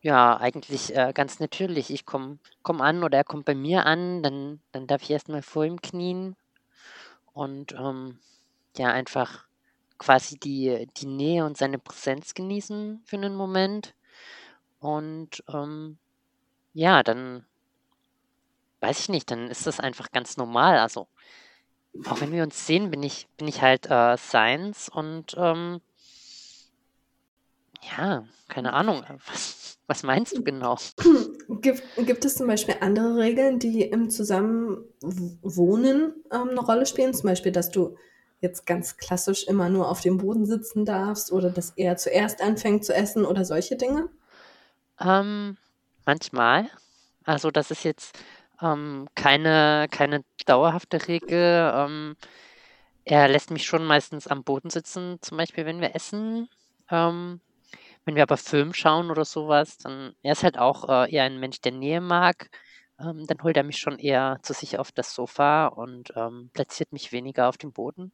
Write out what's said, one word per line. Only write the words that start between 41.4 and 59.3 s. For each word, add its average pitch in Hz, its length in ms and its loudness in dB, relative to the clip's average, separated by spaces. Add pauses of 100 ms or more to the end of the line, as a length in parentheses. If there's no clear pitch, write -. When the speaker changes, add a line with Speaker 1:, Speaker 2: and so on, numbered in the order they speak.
Speaker 2:
dass 175 260 -4
er 180 200 2
zuerst - 460 0
anfängt 208 420 2
zu - 100 0
essen 208 300 2
oder 190 200 2
solche 180 320 -2
Dinge? 277 320 0 (920)
Speaker 1:
Ähm, 202 560 0 (500)
manchmal. 139 640 2 (540)
Also, 156 260 0
das 147 200 0
ist - 140 -8
jetzt, - 340 -6 (420)
ähm, 147 540 -4
keine, 151 760 4
keine 143 340 0 (220)
dauerhafte 160 600 4
Regel. 170 680 2
Ähm, 151 420 -4 (880)
er 147 240 8
lässt 139 220 0
mich 160 160 -6
schon 165 200 -2
meistens 147 420 0
am 139 160 -4
Boden 135 260 -4
sitzen, 180 520 -8
zum - 160 -12
Beispiel, 165 280 -4
wenn 165 140 -8
wir 165 160 -4
essen. 220 520 -6 (420)
Ähm, 170 500 -2 (640)
wenn 151 120 -2
wir 151 80 8
aber 135 140 2
Film 151 360 0
schauen 165 360 2
oder 156 140 0
sowas, 151 540 0